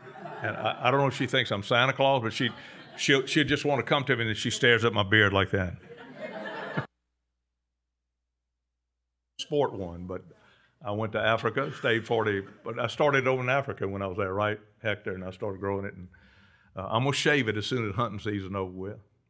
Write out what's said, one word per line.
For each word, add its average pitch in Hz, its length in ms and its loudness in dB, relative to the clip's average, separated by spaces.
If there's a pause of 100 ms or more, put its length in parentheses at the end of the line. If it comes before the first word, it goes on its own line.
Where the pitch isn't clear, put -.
(420)
And 107 140 -4
I, - 280 -2
I 123 80 4
don't 139 100 4
know 139 60 4
if 123 80 -2
she 135 120 -2
thinks 127 240 0
I'm 101 120 -2
Santa 127 280 4
Claus, 135 320 2
but 110 80 -2
she, 123 180 0 (460)
she'll, 135 300 2
she'll 151 180 2
just 139 220 0
wanna 139 180 0
come 143 220 2
to 135 100 2
me, 117 100 -2
and 110 120 -2
she - 120 -2
stares 117 360 4
at 113 80 4
my 107 100 2
beard 101 300 6
like 98 180 4
that. 90 240 0 (3500)
Sport 143 360 -2
one, 87 340 -8
but 92 160 -8 (600)
I 104 60 -4
went 107 220 -4
to 110 80 0
Africa, 113 560 0
stayed 113 280 2
forty, 107 380 2 (220)
but 117 120 -8
I 123 100 -2
started 135 380 2
over 131 160 2
in 123 60 -4
Africa 127 400 -2
when 98 140 -4
I 98 60 -2
was 92 100 -6
there, 95 160 0
right, 104 260 0 (220)
Hector, 104 320 -4
and 92 100 -8
I 92 80 -8
started 95 300 -8
growing 98 240 -2
it. - 80 -8
And, 92 160 -16 (640)
uh, 95 140 -6
I'm 113 140 2
gonna 135 120 2
shave 143 320 2
it 104 80 0
as 104 100 -4
soon 120 220 -2
as 95 80 -6
hunting 107 240 -2
season 98 340 -4
over 95 180 -4
with. 95 280 -10 (300)